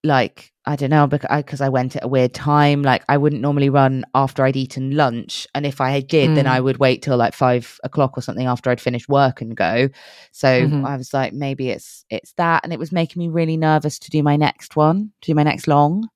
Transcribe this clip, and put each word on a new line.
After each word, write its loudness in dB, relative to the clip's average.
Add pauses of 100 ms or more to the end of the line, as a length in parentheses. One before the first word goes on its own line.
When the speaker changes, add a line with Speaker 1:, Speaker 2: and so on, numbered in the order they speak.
Speaker 1:
like, 0 (120)
I -2
don't -2
know, 4
bec-, -4
I, 0
'cause -8
I 0
went -2
at -8
a -4
weird 2
time. 2
Like, 2
I 2
wouldn't 0
normally 0
run 2 (100)
after 0
I'd 0
eaten -6
lunch, -2
and -4
if -6
I 0
did, 2
then 2
Speaker 2:
Mm. -
Speaker 1:
I 2
would 0
wait 2
till, 0
like, 2
five 0
o'clock -2
or -8
something -6
after -2
I'd -2
finished -4
work 2
and -10
go." 0 (420)
So 0 (100)
Speaker 2:
Mm-hmm. 0
Speaker 1:
I -6
was -10
like, -2
"Maybe -6
it's, -12
it's -10
that." 0
And -6
it -8
was -8
making -2
me -6
really -2
nervous 0
to -16
do 0
my 2
next -2
one, 0 (120)
to -4
do 2
my 2
next -2
long. 2